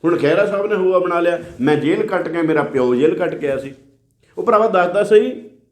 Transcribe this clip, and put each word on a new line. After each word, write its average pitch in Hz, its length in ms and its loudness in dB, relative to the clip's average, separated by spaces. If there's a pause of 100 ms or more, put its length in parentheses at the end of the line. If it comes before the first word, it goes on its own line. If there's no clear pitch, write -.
ਹੁਣ 165 140 0
ਖਹਿਰਾ 170 280 2
ਸਾਹਿਬ 196 200 -4
ਨੇ 214 80 -2
ਹੂਆ 185 240 2
ਬਣਾ 175 220 0
ਲਿਆ, 170 240 -2 (160)
"ਮੈਂ 143 160 2
ਜੇਲ੍ਹ 190 300 0
ਕੱਟ 175 220 -4
ਕੇ, 165 140 -4
ਮੇਰਾ 156 200 0
ਪਿਓ 127 320 0
ਜੇਲ੍ਹ 151 220 2
ਕੱਟ 170 180 -4
ਕੇ 147 140 -6
ਆਇਆ 135 100 -4
ਸੀ।" 139 160 -12 (640)
ਉਹ 180 60 -6
ਭਰਾਵਾ 220 240 2
ਦੱਸਦਾ 190 360 0
ਸਹੀ 233 460 2 (220)